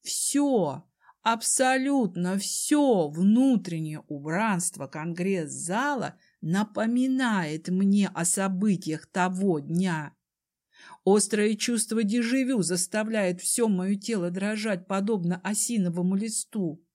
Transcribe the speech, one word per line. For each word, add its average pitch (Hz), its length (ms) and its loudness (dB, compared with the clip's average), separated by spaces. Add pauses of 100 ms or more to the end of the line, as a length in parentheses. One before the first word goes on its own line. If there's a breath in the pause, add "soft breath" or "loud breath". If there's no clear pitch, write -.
Всё, 220 800 0 (380 soft breath)
абсолютно 226 1160 0
всё 226 720 2
внутреннее 175 1000 2
убранство 165 760 -2
конгресс-зала 170 1300 -4 (240 soft breath)
напоминает 214 1300 0
мне 196 400 4
о 170 160 -4
событиях 185 840 0
того 185 540 0
дня. 160 540 -2 (920 loud breath)
Острое 208 500 2
чувство 226 480 -2
дежавю 240 600 0
заставляет 185 760 -2
всё - 280 0
моё 190 300 2
тело 190 320 -2
дрожать, 202 560 -4
подобно 190 560 0
осиновому 190 760 0
листу. 202 680 -4 (100)